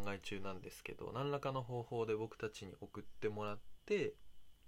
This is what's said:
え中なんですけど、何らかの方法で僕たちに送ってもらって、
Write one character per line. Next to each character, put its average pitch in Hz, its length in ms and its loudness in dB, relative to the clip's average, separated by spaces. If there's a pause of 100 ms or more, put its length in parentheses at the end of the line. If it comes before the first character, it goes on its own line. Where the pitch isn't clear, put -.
え 98 120 2
中 101 200 -2
な 98 120 0
ん 92 80 -4
で - 100 -8
す - 140 -14
け - 100 -4
ど、 98 180 -4
何 135 180 2
ら 143 100 2
か 139 100 2
の 131 120 2
方 120 200 0
法 113 240 2
で 110 80 6
僕 110 240 0
た 110 120 2
ち - 160 -8
に 92 140 -8
送 104 200 -6
っ - 20 -8
て - 260 0
も 104 160 2
ら 104 100 2
っ 101 40 -2 (280)
て、 196 280 4 (540)